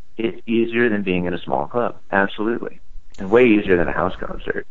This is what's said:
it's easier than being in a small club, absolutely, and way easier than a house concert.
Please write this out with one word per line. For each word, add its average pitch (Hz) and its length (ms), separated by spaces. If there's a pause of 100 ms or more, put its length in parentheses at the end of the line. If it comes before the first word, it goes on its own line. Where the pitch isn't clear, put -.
(160)
it's 113 300
easier 113 420
than 104 140
being 90 240
in 90 80
a 85 80
small 67 240
club, 117 300 (140)
absolutely, 101 680 (380)
and 98 120
way 123 140
easier 104 320
than 85 100
a 69 60
house 82 260
concert. - 520